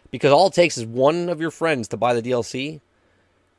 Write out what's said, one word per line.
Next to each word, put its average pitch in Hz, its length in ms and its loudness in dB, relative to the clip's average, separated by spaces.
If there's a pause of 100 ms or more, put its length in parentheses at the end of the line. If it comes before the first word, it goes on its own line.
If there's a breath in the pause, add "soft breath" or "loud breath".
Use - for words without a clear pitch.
(120 soft breath)
because 135 220 2
all 170 140 6
it 180 60 -2
takes 170 240 2
is 117 80 -6
one 143 440 0
of 165 100 -4
your 160 120 -4
friends 147 360 -2
to 117 100 -8
buy 117 160 2
the 117 80 -2
D 123 120 -4
L 120 100 0
C, 143 380 -10 (760)